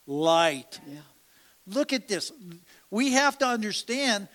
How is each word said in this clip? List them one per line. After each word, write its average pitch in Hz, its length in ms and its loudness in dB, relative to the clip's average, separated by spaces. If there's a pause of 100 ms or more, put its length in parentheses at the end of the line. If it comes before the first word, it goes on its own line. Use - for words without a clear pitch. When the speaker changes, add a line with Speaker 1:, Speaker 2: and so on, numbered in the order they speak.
Speaker 1:
light." 156 800 2
Speaker 2:
Yeah. 147 140 -16 (680)
Speaker 1:
Look 269 260 -2
at 254 140 -4
this. 190 240 -4 (580)
We 254 220 2
have 269 280 4
to 269 80 2
understand 226 880 -2